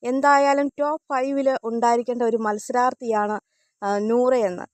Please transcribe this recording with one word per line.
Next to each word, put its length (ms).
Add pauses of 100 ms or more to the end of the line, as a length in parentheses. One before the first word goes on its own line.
എന്തായാലും 640
ടോപ്പ് 420
ഫൈവിൽ 380 (160)
ഉണ്ടായിരിക്കേണ്ട 580
ഒരു 140
മത്സരാർത്ഥിയാണ്, 1040 (420)
ആ, 160
നൂറയെന്ന്. 760